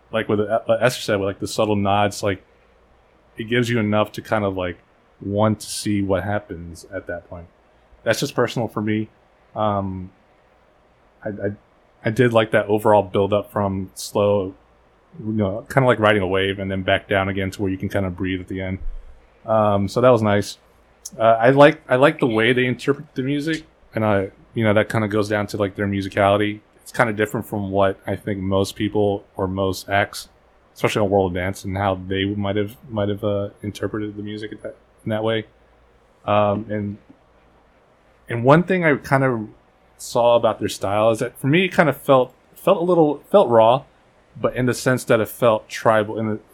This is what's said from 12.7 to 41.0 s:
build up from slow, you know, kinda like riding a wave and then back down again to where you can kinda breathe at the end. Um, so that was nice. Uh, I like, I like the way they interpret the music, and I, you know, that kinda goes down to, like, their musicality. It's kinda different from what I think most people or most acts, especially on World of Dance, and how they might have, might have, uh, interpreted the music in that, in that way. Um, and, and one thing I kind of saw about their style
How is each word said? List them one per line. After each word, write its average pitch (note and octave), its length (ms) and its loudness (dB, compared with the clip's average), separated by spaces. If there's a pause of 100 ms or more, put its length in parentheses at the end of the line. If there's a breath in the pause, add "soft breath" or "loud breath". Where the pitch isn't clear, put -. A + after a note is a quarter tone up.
build G2 300 0
up G2+ 180 -2
from G2 420 -4
slow, G2+ 600 -2 (680)
you A2 140 -6
know, G#2+ 360 -2
kinda C3+ 160 2
like A#2 140 4
riding G#2+ 220 4
a F#2 60 -2
wave F#2+ 320 0
and G2 120 -4
then F#2+ 120 -4
back F#2+ 260 0
down F#2+ 180 2
again F#2+ 240 -2
to - 100 -8
where G2 100 -2
you F#2+ 60 -6
can F#2+ 120 -4
kinda G2 200 -2
breathe F#2 300 -4
at F2+ 80 -16
the F#2+ 140 -8
end. F#2+ 180 -6 (680)
Um, G#2 440 2
so - 100 -4
that B2 100 6
was A2 120 4
nice. G#2 360 0 (600)
Uh, A2+ 40 -2
I A2+ 260 4
like, C#3+ 400 6
I B2+ 80 2
like - 220 2
the D3 80 0
way A2+ 260 2
they B2 120 0
interpret B2+ 500 -4
the C3+ 80 -6
music, D3 420 -4 (280)
and A2 120 -2
I, G2 260 0 (220)
you A#2 100 -2
know, G#2+ 100 4
that G#2 160 2
kinda A2 200 -2
goes G#2 180 0
down G#2 200 -2
to, - 100 -8
like, G2 180 -2
their G#2 120 -4
musicality. G2+ 760 0 (200)
It's - 120 -20
kinda A#2+ 180 2
different G#2+ 360 -4
from G2+ 220 -6
what F#2+ 380 0
I G2+ 80 -4
think G2 240 -6
most G2 380 -2
people G2+ 480 -2 (100)
or G2 120 -4
most F#2+ 420 -4
acts, G2+ 400 -2 (440)
especially A#2 280 -2
on G2+ 80 0
World F#2+ 220 2
of F2+ 40 -6
Dance, F#2 300 -6
and F#2+ 120 -6
how G2 180 0
they F#2+ 300 -4
might G2+ 300 -4
have, G#2 220 -4 (120)
might G#2 200 -4
have, G#2 160 -6
uh, G2+ 240 -4 (120)
interpreted G#2 540 -8
the G#2 80 -12
music G#2+ 300 -12
in G#2 100 -18
that, A2 120 -12 (280)
in - 60 -6
that G#2+ 140 -4
way. A2 240 -2 (800)
Um, G#2 440 0
and, G#2 280 -6 (1300)
and A#2 160 -6
one D3+ 200 6
thing F3+ 220 0
I D3 100 4
kind C3+ 280 0
of A2+ 240 -2 (500)
saw A#2+ 380 2
about A#2 240 2
their G#2 100 -4
style G#2+ 400 0